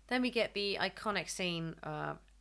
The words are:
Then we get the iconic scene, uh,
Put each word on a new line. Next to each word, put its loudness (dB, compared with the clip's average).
Then 2
we 4
get 2
the 0
iconic 0
scene, 0
uh, -2